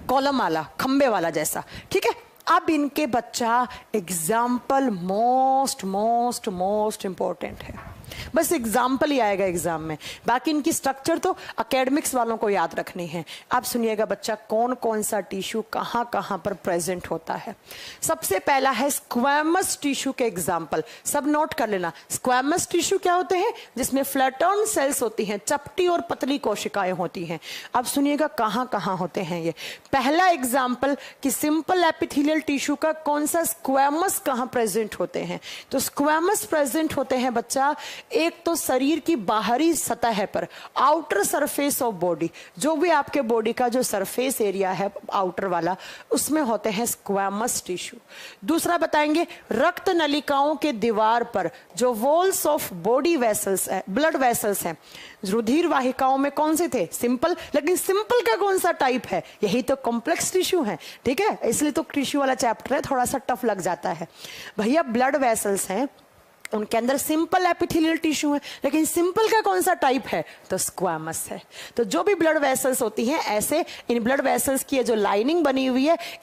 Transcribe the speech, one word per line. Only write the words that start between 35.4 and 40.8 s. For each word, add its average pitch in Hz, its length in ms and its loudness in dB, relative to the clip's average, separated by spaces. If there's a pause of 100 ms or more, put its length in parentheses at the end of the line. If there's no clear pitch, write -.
तो 269 80 0
squamous 311 680 2
present 302 520 0
होते 269 200 0
हैं 254 180 0
बच्चा, 269 420 0 (360)
एक 330 320 0
तो 339 120 2
शरीर 277 420 2
की 330 180 0
बाहरी 233 580 2
सतह 233 520 0
पर, 175 200 -2 (360)